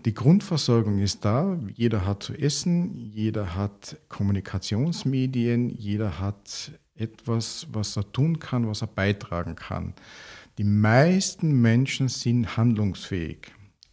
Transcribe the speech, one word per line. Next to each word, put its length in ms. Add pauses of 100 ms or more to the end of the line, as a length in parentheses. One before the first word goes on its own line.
die 80
Grundversorgung 880
ist 260
da, 340 (140)
jeder 320
hat 180
zu 120
essen, 580
jeder 640
hat 420 (120)
Kommunikationsmedien, 1600
jeder 480
hat 540 (220)
etwas, 800
was 240
er 160
tun 280
kann, 280
was 140
er 60
beitragen 640
kann. 400 (640)
Die 60
meisten 960
Menschen 460
sind 500
handlungsfähig. 920 (400)